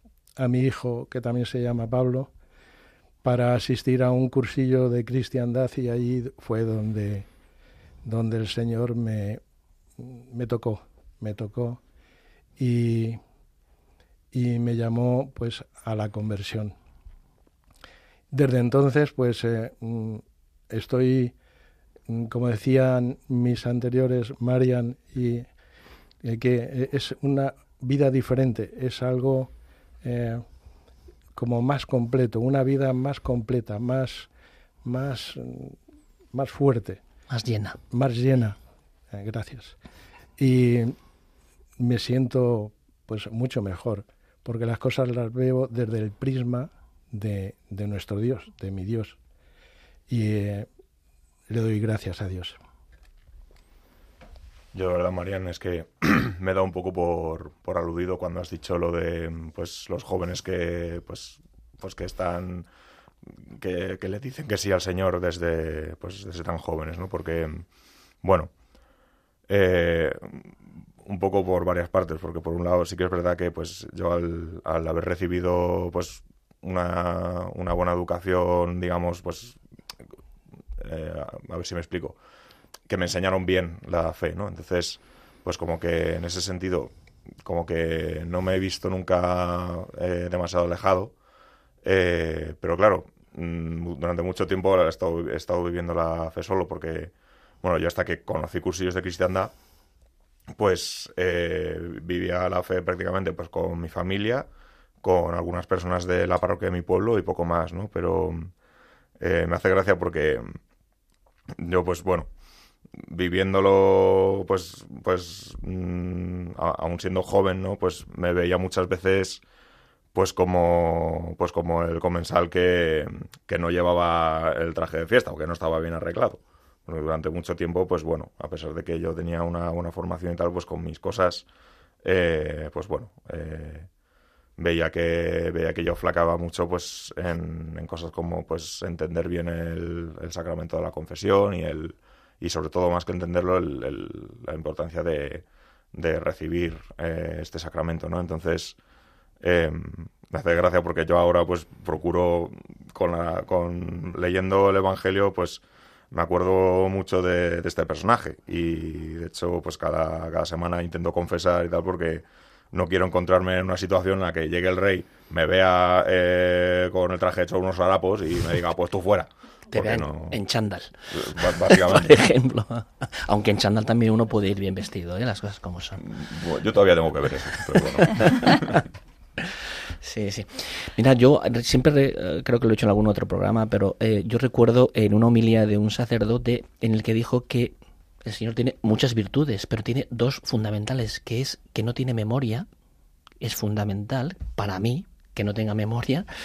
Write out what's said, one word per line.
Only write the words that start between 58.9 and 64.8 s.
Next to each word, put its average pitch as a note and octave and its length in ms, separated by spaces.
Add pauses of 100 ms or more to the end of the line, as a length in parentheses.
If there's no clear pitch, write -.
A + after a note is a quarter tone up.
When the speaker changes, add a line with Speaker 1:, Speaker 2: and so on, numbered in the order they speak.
Speaker 3:
de, E2+ 380 (240)
pues, - 340
los - 160
jóvenes F2+ 380
que, E2+ 640
pues, - 340 (400)
pues, F#2+ 140
que - 100
están, F2+ 600 (960)
que, F#2 380
que F#2+ 100
le G2+ 120
dicen C3+ 260
que G#2 120
sí G2+ 140
al F2+ 100